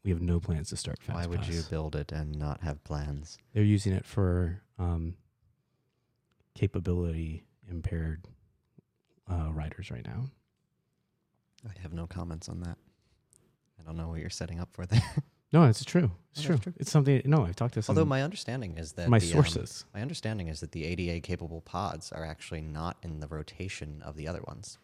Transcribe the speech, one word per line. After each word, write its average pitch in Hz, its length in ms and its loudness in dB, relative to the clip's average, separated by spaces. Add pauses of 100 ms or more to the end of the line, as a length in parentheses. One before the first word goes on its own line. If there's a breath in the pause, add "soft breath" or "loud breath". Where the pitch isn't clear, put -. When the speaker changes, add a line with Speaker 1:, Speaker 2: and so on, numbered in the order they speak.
Speaker 1:
we 98 60 0
have 85 120 2
no 87 180 4
plans 80 300 -2
to - 60 -6
start - 280 -6
fast - 160 -6
Speaker 2:
Why 85 80 -2
would 87 200 -2
you 85 140 0
Speaker 1:
pass." 76 80 -6
Speaker 2:
build 78 260 -4
it 73 160 -4
and 76 240 -4
not 73 260 -4
have 76 220 -4
plans? 73 540 -6 (160)
Speaker 1:
They're 107 100 6
using 98 300 6
it 95 120 -2
for, 90 580 2 (160)
um, 85 340 0 (1400)
capability 85 880 0 (260)
impaired, 82 580 -4 (1040)
uh, 82 220 -2
riders 78 400 -6
right 60 140 -8
now. 113 200 -4 (1400)
Speaker 2:
I 92 140 -14
have 87 120 -10
no 85 140 -6
comments 85 420 -8
on 87 120 -8
that. 87 160 -6 (1000)
I 82 40 -20
don't 80 140 -8
know 82 120 -4
what 80 100 -4
you're 80 100 -6
setting 85 300 -6
up 87 140 -4
for 90 120 -8
there. 107 160 4
<laughs> - 220 -2 (300)
Speaker 1:
No, 160 100 10
it's 117 220 6
true. 156 260 4 (220)
It's 147 80 -10
Speaker 2:
Oh, - 20 -4
Speaker 1:
true. 170 120 4
Speaker 2:
that's 113 100 2
true. 180 100 -8
Speaker 1:
It's - 160 -6
something, 135 320 8
no, 139 220 6
I've 90 100 -2
talked 120 200 0
to 113 60 2
some - 140 2
Speaker 2:
Although 156 140 6
my 135 120 2
understanding 123 560 -6
is 80 140 -8
that 87 160 -2
Speaker 1:
my 120 100 10
Speaker 2:
the, 90 100 6
um, 82 40 0
Speaker 1:
sources. - 640 4
Speaker 2:
my 104 80 -6
understanding 110 480 -4
is 76 100 -6
that 78 140 -10
the 82 100 -4
A 82 140 -2
D 87 120 0
A 85 120 -2
capable 82 400 -6
pods 90 500 -6
are 80 140 -6
actually 78 340 -8
not 78 420 -6
in 78 200 -8
the 76 80 -10
rotation 76 720 -10
of 76 160 -12
the 76 100 -8
other 85 180 -6
ones. - 380 -14